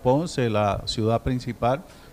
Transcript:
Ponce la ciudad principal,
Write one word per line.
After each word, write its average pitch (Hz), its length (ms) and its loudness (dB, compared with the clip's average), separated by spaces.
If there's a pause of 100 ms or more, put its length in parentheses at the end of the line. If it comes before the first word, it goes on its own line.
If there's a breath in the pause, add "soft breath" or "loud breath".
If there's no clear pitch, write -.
Ponce 131 460 2
la 104 380 0
ciudad 113 360 0
principal, 127 600 -2 (300 loud breath)